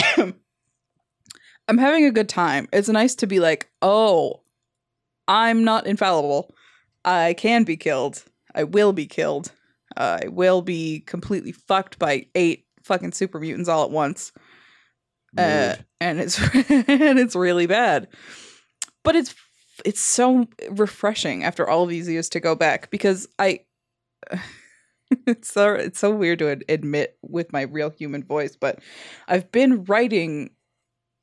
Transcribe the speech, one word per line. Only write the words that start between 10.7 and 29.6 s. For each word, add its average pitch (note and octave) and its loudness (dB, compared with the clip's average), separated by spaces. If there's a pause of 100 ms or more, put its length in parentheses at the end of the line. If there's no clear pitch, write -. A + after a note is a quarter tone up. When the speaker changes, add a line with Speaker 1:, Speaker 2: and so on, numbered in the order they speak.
Speaker 1:
completely - -8
fucked - -4
by C#3+ -2
eight E3+ 0 (180)
fucking F3+ -4
super - -6
mutants D#3+ -8
all D#3+ 2
at - -4
once." D3+ -4 (1040)
Uh, D3+ 0
Speaker 2:
Mood. - -20 (160)
Speaker 1:
and E3+ -2
it's, - -4
<laughs> B3+ 2 (200)
and C#4 4
it's A#3+ 0
really F3 2
bad. F#3+ 0 (960)
But D#4+ 4
it's, D#4 0 (500)
it's G#3 -4
so B3 2 (240)
refreshing G3+ -2
after - -2
all E3+ 4
these E3+ -6
years E3 -4
to E3+ -6
go E3 0
back - 0
because G3 0 (100)
I, G3 0 (720)
<laughs> F#3 -8 (880)
it's A#3+ -4
so, G#3 4
it's - -6
so G3+ 2
weird F3 0
to D#3 0
ad-, C#3 -6
admit D3 -2
with E3+ -8
my C#3+ -2
real D3 -6
human C#3+ -10
voice, C#3+ -6
but - -6 (480)
I've F3+ -2
been B3+ 4